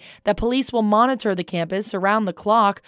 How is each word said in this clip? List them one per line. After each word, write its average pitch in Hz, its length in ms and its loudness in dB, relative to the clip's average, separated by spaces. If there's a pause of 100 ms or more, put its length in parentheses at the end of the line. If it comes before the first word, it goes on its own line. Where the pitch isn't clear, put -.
(240)
that 208 120 0
police 254 380 -2
will 233 80 0
monitor 214 540 2
the 180 80 -4
campus 180 500 -4
around 202 320 0
the 180 80 -2
clock 208 540 0